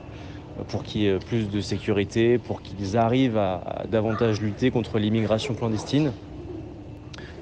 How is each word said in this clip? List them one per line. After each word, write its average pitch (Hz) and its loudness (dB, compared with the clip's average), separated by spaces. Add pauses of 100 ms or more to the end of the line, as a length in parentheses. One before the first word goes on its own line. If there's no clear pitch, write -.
(560)
euh, - -6
pour - -6
qu'il - -2
y 104 4
ait 95 4
plus 113 -2
de 101 0
sécurité, 104 2
pour 113 -4
qu'ils 98 -4
arrivent 117 4
à, 95 2
à - -6
davantage 110 2
lutter 110 2
contre 113 0
l'immigration 107 2
clandestine. 117 0 (1300)